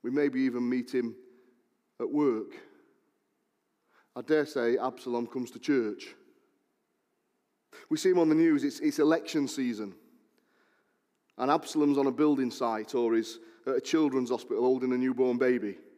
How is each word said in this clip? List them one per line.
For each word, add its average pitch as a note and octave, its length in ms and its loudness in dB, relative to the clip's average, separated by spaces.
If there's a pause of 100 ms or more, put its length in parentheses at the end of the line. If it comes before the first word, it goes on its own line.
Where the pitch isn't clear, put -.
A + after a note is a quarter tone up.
We B2 80 -6
maybe C#3 300 0
even B2 280 -2
meet B2 240 -4
him A#2+ 220 -2 (840)
at A#2+ 100 -4
work. B2+ 420 0 (1600)
I B2+ 60 -10
dare D3+ 260 2
say A#2+ 300 0
Absalom A#2+ 500 -4
comes B2+ 260 -8
to A#2 60 -18
church. A2+ 560 -2 (1700)
We D#3 80 0
see F#3 140 2
him F3+ 80 4
on D#3+ 100 4
the D#3 60 6
news. D#3+ 280 4
It's, C#3 180 -4
it's D3+ 180 0
election D#3 500 2
season. G#2+ 460 -6 (1400)
And C3 120 -2
Absalom's D3 480 2
on C#3 80 2
a C3 60 0
building C3+ 380 2
site A2+ 440 -4
or A#2 200 2
he's A2+ 240 -2 (280)
at C#3 100 -2
a C#3 40 0
children's C3 500 0
hospital A#2 320 -2
holding B2+ 300 2
a B2+ 60 0
newborn B2+ 400 0
baby. A#2+ 400 0 (200)